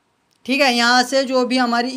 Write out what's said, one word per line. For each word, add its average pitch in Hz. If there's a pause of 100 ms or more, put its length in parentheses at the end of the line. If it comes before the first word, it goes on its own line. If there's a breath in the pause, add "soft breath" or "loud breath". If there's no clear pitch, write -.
(460)
ठीक 277
है, 262
यहाँ 240
से 269
जो 254
भी 247
हमारी 247